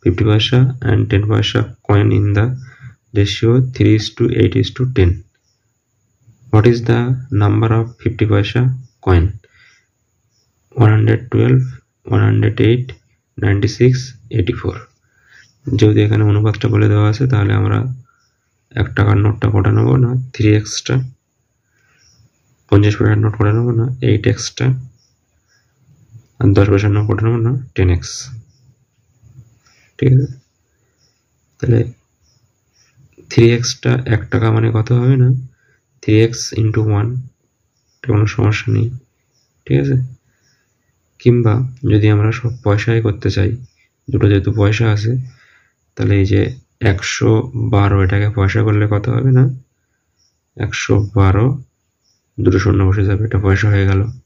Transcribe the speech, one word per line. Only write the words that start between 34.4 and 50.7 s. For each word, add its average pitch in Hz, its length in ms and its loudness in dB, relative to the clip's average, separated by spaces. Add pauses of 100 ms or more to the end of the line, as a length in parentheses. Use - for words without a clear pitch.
মানে 113 120 0 (100)
কত 107 120 -2 (100)
হবে 127 240 2
না, 123 60 4 (720)
three 110 120 0 (120)
X 117 160 -4 (200)
into 110 280 0
ওয়ান, 104 180 0 (880)
এটা - 180 -16
কোনো 107 120 2 (100)
সমস্যা 107 400 -2
নেই। 107 120 -2 (800)
ঠিক 135 180 0
আছে, 135 140 0 (1200)
কিংবা 120 320 2 (380)
যদি 107 240 2
আমরা 104 140 2 (100)
সব 117 120 -4 (140)
পয়সায় 107 400 0
করতে 107 300 -2
চাই, 98 160 0 (600)
দুটো 120 200 0
যেহেতু 101 180 0 (100)
পয়সা 107 260 2 (100)
আছে, 107 160 -2 (840)
তাহলে 104 260 0
এই 95 120 2
যে 101 80 2 (500)
একশো 110 400 -2 (420)
বারো, 101 320 2
এটাকে 101 220 0 (100)
পয়সা 98 300 0
করলে 107 260 0
কত 104 120 -2 (100)
হবে 131 220 0
না, 127 60 6 (1200)
একশো - 280 -4 (240)